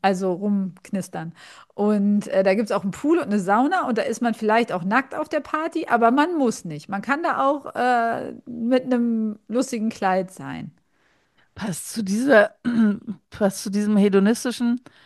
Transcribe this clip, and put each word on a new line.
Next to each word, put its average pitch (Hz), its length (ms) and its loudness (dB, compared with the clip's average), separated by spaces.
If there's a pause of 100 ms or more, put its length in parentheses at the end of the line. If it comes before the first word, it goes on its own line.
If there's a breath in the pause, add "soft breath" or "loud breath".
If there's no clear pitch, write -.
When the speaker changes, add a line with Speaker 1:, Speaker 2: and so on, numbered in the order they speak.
Speaker 1:
also 190 320 0
rumknistern. 185 1000 -4 (400 loud breath)
Und, 208 540 2
äh, 190 160 2
da 190 120 4
gibt's 214 160 -2
auch 196 120 -2
einen 196 80 -4
Pool 311 280 2
und - 60 -4
eine 208 140 0
Sauna 262 480 0
und 240 100 0
da 220 40 0
ist - 200 -4
man 233 120 0
vielleicht 220 380 0
auch 170 120 -4
nackt 226 320 -2
auf 311 140 -6
der 311 100 -2
Party, 320 480 -6
aber 233 240 4
man 294 260 2
muss 254 280 0
nicht. 151 240 -10
Man 196 120 -6
kann 285 220 -4
da 269 240 0
auch, 285 280 -4
äh, 240 580 -2 (120)
mit 240 400 0
einem 233 600 0
lustigen 226 420 -2
Kleid 185 420 -2
sein. 135 400 -12 (840)
Speaker 2:
Passt - 380 -8
zu 220 100 -4
dieser, 220 600 4
<clears throat> 220 680 0
passt - 340 -2
zu 214 60 -8
diesem 208 280 0
hedonistischen, 220 840 2 (240 soft breath)